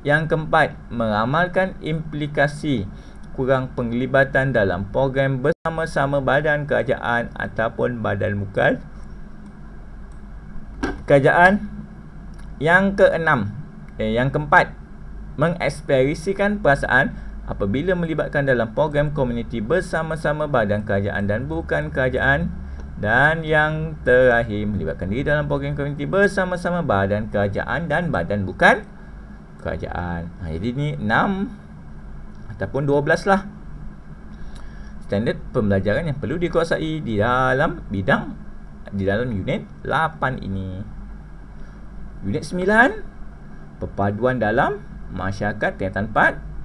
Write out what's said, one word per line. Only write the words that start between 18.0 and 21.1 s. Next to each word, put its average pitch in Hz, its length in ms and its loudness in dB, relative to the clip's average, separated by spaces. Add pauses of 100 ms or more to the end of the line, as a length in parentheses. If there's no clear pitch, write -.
dalam 117 260 2
program 147 400 2
komuniti 120 480 -2
bersama-sama 160 840 0
badan 104 400 2
kerajaan 101 400 0